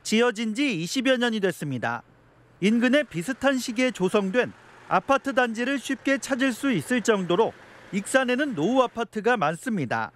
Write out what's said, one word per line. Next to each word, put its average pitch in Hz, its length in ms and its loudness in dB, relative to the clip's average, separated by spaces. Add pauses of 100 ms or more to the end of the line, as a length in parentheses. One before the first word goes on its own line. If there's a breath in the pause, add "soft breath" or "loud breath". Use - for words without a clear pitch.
지어진 226 520 0
지 247 280 -2
이십여 262 340 0
년이 233 240 -2
됐습니다. 131 640 -4 (560)
인근에 240 440 2
비슷한 254 540 -2
시기에 247 340 -2
조성된 196 600 0 (380)
아파트 262 440 2
단지를 247 460 0
쉽게 269 380 -2
찾을 262 340 -2
수 277 220 -2
있을 220 280 0
정도로 190 520 2 (400)
익산에는 247 600 0
노후 208 300 2
아파트가 233 540 0
많습니다. 147 800 -2